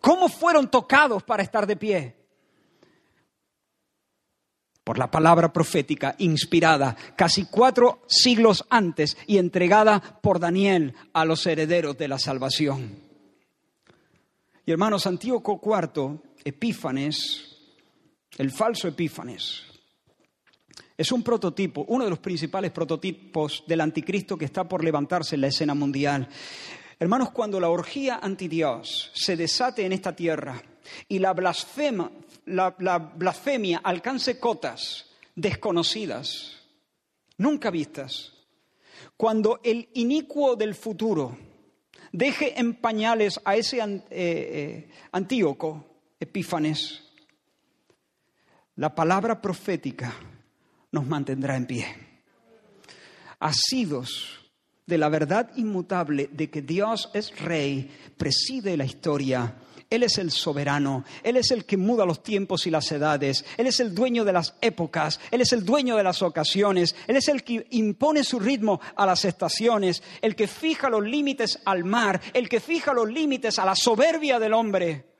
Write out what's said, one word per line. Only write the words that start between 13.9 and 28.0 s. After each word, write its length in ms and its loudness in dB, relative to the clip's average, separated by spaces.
Y 60 0
hermanos, 340 2
Antíoco 520 -2
cuarto, 640 -2
Epífanes, 1120 -6
el 140 -2
falso 380 -2
Epífanes, 720 -8
es 140 -2
un 140 0
prototipo, 640 -2
uno 160 0
de 60 0
los 100 -4
principales 500 -4
prototipos 960 -6
del 140 0
anticristo 580 -4
que 60 -4
está 240 -4
por 160 -4
levantarse 500 -2
en 60 -2
la 80 2
escena 260 -2
mundial. 540 0
Hermanos, 320 0
cuando 260 -4
la 100 2
orgía 540 -2